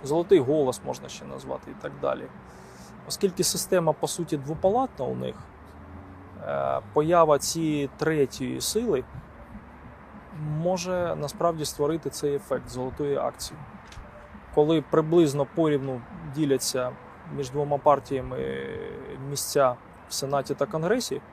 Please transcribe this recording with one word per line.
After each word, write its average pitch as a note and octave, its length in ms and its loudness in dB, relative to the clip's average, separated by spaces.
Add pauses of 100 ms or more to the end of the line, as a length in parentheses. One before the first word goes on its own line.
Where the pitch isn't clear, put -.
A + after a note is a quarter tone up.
Золотий E3+ 340 6
голос C3+ 460 2
можна C3 240 -8
ще - 160 -14
назвати C#2 460 -10
і C#2 120 -12
так C#2+ 180 -10
далі. C2+ 260 -2 (800)
Оскільки F#3 360 0
система, E3+ 480 2
по D3+ 160 -2
суті, D#3+ 280 -2
двопалатна D#3+ 680 0
у B2+ 100 -4
них, B2+ 220 -6 (1080)
е, C3+ 340 0 (120)
поява D#3 460 6
цієї D3+ 580 0
третьої C3+ 640 0
сили G3+ 440 0 (1400)
може F3 760 0
насправді D3+ 480 0
створити D3 460 0
цей C#3+ 240 -2
ефект C3+ 340 -4
золотої C3 480 -2
акції. C3+ 440 -4 (920)
Коли D3+ 360 6
приблизно D#3 640 4
порівну C3+ 460 2 (340)
діляться C3 580 0 (440)
між C3+ 140 -4
двома C#3+ 280 0
партіями C3+ 880 2 (640)
місця C3+ 460 2 (320)
в - 60 -10
Сенаті C#3 400 -2
та C#3 120 0
Конгресі E3 540 -2 (120)